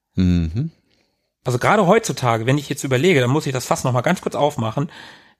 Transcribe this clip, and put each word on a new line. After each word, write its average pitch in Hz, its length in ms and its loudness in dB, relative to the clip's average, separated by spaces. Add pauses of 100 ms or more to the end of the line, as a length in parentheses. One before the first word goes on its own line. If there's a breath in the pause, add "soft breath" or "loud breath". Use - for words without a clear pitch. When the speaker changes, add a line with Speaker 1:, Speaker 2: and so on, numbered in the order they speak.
(140)
Speaker 1:
Mhm. 90 560 0 (720)
Speaker 2:
Also 123 160 -2
gerade 185 280 2
heutzutage, 131 600 2
wenn 135 120 2
ich 139 100 -8
jetzt 139 160 -8
überlege, 139 360 2
dann 120 100 2
muss 151 160 0
ich 139 60 -4
das 127 140 -4
Fass - 160 -2
noch 131 100 0
mal 123 100 0
ganz 175 180 0
kurz - 160 -6
aufmachen, 139 540 -2 (500 loud breath)